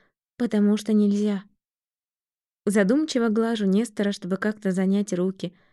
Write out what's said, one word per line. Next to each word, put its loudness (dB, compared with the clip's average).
потому 2
что -2
нельзя. 2
Задумчиво 2
глажу -2
Нестора, 0
чтобы -6
как-то -4
занять 0
руки. -4